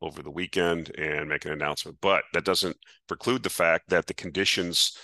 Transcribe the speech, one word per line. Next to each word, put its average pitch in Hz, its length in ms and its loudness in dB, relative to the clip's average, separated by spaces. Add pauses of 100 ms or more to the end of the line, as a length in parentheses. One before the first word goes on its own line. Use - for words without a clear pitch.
over 73 220 -10
the 73 80 -12
weekend 85 680 0
and 76 320 -2
make 73 160 -2
an 78 80 -6
announcement. 76 480 -4
But 98 320 4
that 85 140 0
doesn't 92 320 0 (280)
preclude 123 360 -2
the 92 80 -2
fact 82 400 2
that 87 160 4
the - 80 -6
conditions 90 880 0